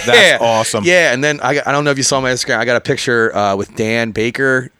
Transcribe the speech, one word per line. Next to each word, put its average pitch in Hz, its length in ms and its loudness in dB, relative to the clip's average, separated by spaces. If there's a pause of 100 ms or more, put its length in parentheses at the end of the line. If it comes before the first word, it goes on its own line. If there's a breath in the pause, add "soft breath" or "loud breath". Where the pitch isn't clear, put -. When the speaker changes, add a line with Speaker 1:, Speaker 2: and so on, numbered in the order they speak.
Speaker 1:
That's 139 360 4
awesome. 113 420 0
Speaker 2:
Yeah. 170 280 2
And 127 100 -2
then 147 200 -2
I, 139 240 0
I 123 60 -2
don't 147 120 0
know 143 60 0
if 135 80 0
you 131 60 -2
saw 135 180 0
my 127 100 0
Instagram. 120 260 -2
I 113 60 -2
got 120 120 2
a 110 40 0
picture, 117 560 0
uh, 101 180 0
with 101 220 -6
Dan 113 360 -2
Baker 127 680 -2